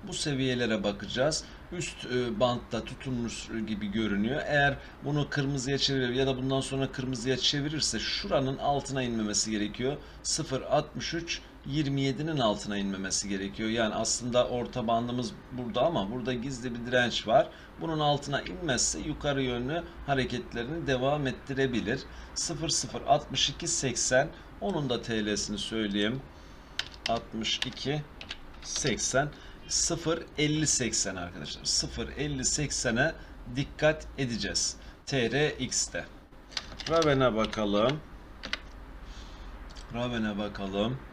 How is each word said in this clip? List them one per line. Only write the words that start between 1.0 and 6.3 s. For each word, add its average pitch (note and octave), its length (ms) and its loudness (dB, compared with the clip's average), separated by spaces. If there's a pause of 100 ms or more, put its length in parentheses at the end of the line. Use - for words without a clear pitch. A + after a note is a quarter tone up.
Üst, - 340 -6
e, A#2+ 340 0
bantta A#2 460 2
tutunmuş A#2+ 640 -4 (200)
gibi G#2 240 -2
görünüyor. G#2+ 540 2
Eğer C#3+ 320 4 (260)
bunu C#3+ 260 2
kırmızıya C#3 480 0
çevirir C3 360 2
ya C3 140 4
da C3 100 2